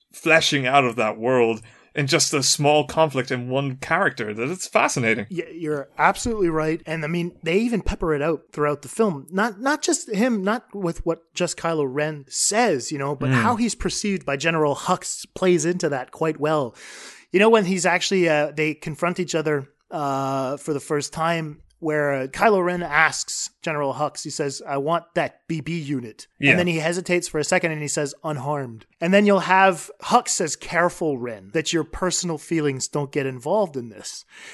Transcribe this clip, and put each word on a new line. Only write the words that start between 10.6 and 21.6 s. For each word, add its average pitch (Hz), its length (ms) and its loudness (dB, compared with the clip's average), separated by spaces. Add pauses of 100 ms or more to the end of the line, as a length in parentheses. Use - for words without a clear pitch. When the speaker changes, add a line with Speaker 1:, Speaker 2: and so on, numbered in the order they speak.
Speaker 2:
with 180 320 -4
what - 260 -4
just - 240 -2
Kylo 160 320 -2
Ren 147 400 -4
says, 202 640 0
you 143 80 -4
know, 139 160 -2
but 131 160 -2
Speaker 1:
Mm. 127 100 4
Speaker 2:
how 233 140 2
he's 220 180 0
perceived 190 540 -4
by 139 100 -2
General 156 380 2
Hux - 580 -4
plays 180 320 2
into 180 240 0
that 131 220 -6
quite 160 280 -2
well. 147 360 0 (560)
You 180 80 4
know, 220 100 8
when 220 160 8
he's 180 220 0
actually, 175 420 2
uh, 147 260 2
they 156 200 0
confront 170 440 -4
each 175 140 -4
other, 151 340 0 (220)
uh, 135 680 -2
for 156 160 -6
the 143 60 -2
first 147 340 -4
time, 160 500 -4 (160)